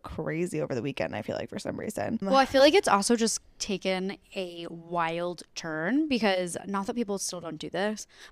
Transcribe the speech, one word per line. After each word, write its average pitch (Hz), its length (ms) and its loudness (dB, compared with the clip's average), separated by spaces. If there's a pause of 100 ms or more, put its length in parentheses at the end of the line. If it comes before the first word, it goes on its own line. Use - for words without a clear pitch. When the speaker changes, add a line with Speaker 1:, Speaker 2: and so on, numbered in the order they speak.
Speaker 1:
crazy 160 580 -4
over 151 140 -2
the 123 80 0
weekend, 139 320 -2
I 104 80 -4
feel - 140 -4
like, - 140 -4
for - 100 -8
some - 180 -6
reason. 214 440 -4
Speaker 2:
Well, 196 140 2
I 269 100 6
feel 269 160 6
like 294 120 10
it's 403 140 6
also 202 280 4
just 220 240 0 (200)
taken 190 560 -2 (180)
a 170 360 -8
wild 170 720 -4 (120)
turn 175 540 0
because, 190 480 2 (100)
not 196 200 -2
that 247 80 -4
people 202 240 -2
still 180 220 -6
don't 160 180 -8
do 151 120 -8
this, 208 360 -2 (260)